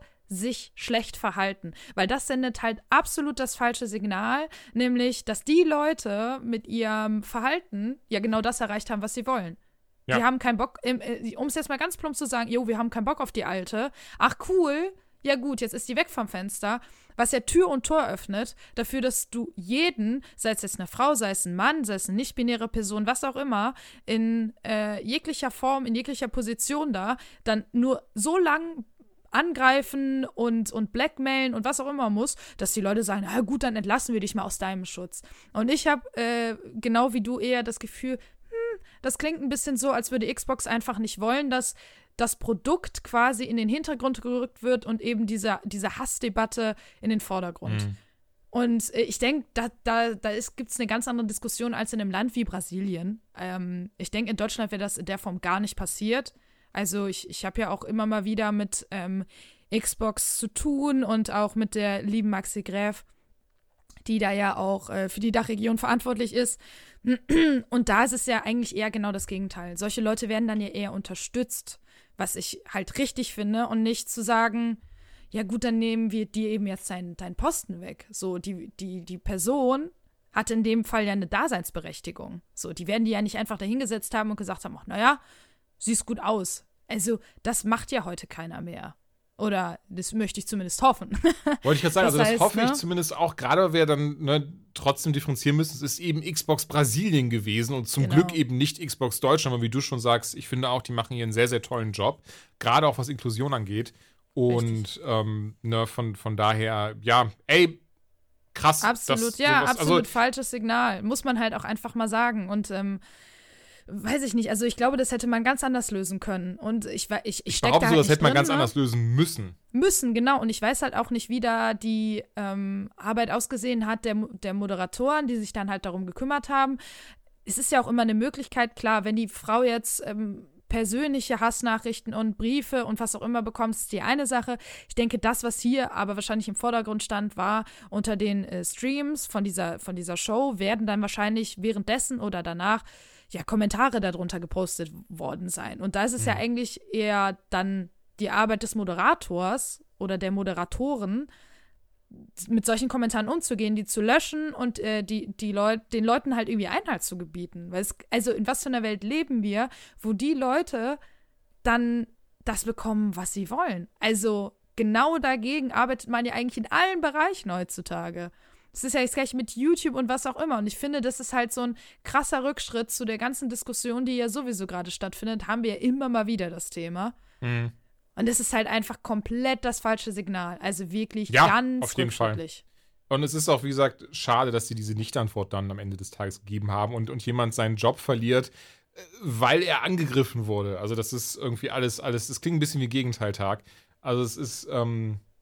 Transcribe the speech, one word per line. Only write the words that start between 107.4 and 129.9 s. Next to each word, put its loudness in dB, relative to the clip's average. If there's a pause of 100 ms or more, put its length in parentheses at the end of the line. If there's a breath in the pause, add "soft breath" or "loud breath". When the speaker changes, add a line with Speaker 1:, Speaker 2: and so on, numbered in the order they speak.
Speaker 2:
ey, 6 (720)
krass, 4
Speaker 1:
Absolut, 2
Speaker 2:
dass -8
Speaker 1:
ja, 4
Speaker 2:
sowas, 4
Speaker 1:
absolut 4
Speaker 2:
also -4
Speaker 1:
falsches 2
Signal, 0
muss -2
man 2
halt 0
auch -4
einfach -6
mal 0
sagen. 0
Und, -2
ähm, -4 (880 soft breath)
weiß -2
ich -2
nicht, 0
also 0
ich 0
glaube, 4
das 0
hätte -2
man 2
ganz 2
anders 0
lösen -4
können. -4
Und -2
ich -6
wa-, -2
ich, -6
ich -16
Speaker 2:
Ich -2
Speaker 1:
steck 2
Speaker 2:
behaupte 6
Speaker 1:
da 6
Speaker 2:
so, 8
Speaker 1:
halt 8
Speaker 2:
das 6
Speaker 1:
nicht 6
Speaker 2:
hätte 4
man 8
Speaker 1:
drin, 6
Speaker 2:
ganz 6
Speaker 1:
ne? 2
Speaker 2:
anders 2
lösen 2
müssen. 0 (180)
Speaker 1:
Müssen, 4
genau. 4
Und 0
ich -4
weiß 2
halt 0
auch 0
nicht, -4
wie 0
da 2
die, -2 (120)
ähm, -4
Arbeit -2
ausgesehen -2
hat, -2
der 0
Mo-, -2
der -6
Moderatoren, 0
die 0
sich -6
dann -4
halt -4
darum -4
gekümmert -4
haben. 2 (680 loud breath)
Es -4
ist -2
ja 6
auch 2
immer 2
eine 4
Möglichkeit, 0
klar, 2
wenn 0
die 0
Frau 0
jetzt, 0